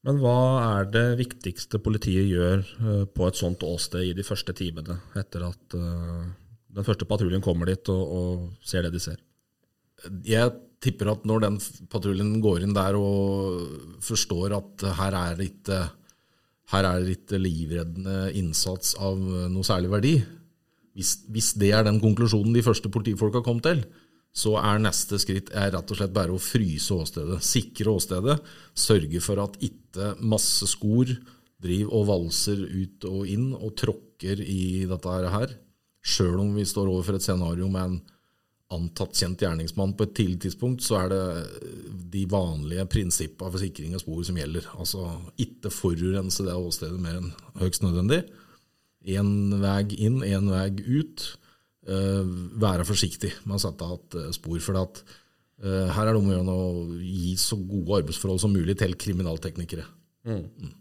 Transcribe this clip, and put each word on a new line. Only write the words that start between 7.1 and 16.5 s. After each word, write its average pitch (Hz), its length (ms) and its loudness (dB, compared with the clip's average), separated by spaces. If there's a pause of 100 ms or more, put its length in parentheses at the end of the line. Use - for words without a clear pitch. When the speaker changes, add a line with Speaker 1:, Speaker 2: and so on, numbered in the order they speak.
Speaker 1:
kommer 85 220 2
dit 92 220 -2
og, 92 140 2
og 90 480 -4 (120)
ser 90 200 -2
det 87 100 -2
de 87 80 -4
ser? - 200 -8 (1040)
Speaker 2:
Jeg 113 260 4 (300)
tipper 107 320 0
at 107 120 -4
når 110 200 2
den 104 140 0
f-, - 300 -10
patruljen 101 540 0
går 95 220 4
inn 101 100 2
der 98 240 4
og 98 1000 0
forstår 101 580 0
at - 280 -8 (120)
her 98 160 0
er 92 240 -2
det 95 140 -2
ikke, 95 300 -2 (880)